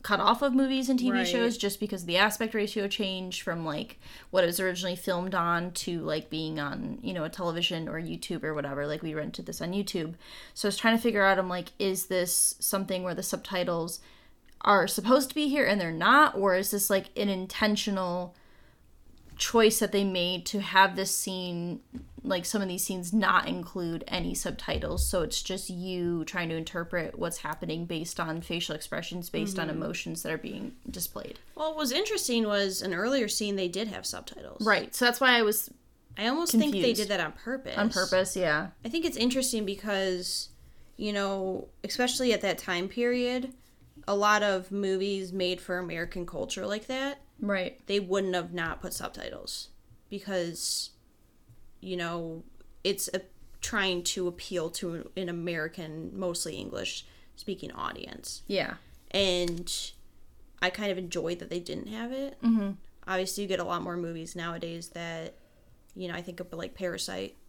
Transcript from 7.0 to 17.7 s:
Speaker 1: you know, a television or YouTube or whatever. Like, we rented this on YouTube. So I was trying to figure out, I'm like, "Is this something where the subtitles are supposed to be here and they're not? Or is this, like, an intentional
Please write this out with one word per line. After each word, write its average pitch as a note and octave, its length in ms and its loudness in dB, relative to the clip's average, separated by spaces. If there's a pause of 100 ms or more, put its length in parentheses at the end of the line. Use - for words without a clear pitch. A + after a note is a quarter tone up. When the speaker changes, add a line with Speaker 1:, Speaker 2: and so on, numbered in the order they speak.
Speaker 1:
you F#3 140 -6
know, E3+ 80 -2
a D#3 60 -4
television E3+ 600 -2
or D#3+ 140 -6
YouTube E3 400 -6
or D#3 120 -2
whatever. C#3+ 340 -4
Like, D3+ 140 -4
we D#3+ 120 -4
rented D#3 320 -6
this - 140 -10
on E3+ 120 -4
YouTube. F#3 420 -2 (380)
So - 140 -4
I G3+ 40 4
was G3+ 60 -4
trying A3+ 200 4
to A3+ 60 2
figure G#3 220 4
out, G3 140 8
I'm F#3 100 2
like, F3+ 200 -4 (100)
"Is F#3+ 280 2
this F3 520 2
something F#3+ 460 0
where F3+ 100 -2
the F#3+ 80 -4
subtitles F3+ 760 -2 (600)
are G3 260 6
supposed B3+ 400 4
to - 80 -12
be D4+ 120 2
here C#4 160 4
and G3+ 160 4
they're E3+ 120 0
not? A3+ 440 8
Or G3 200 6
is F#3+ 160 2
this, G3+ 180 0
like, G3 260 2
an G3+ 120 2
intentional F#3 1040 0 (1000)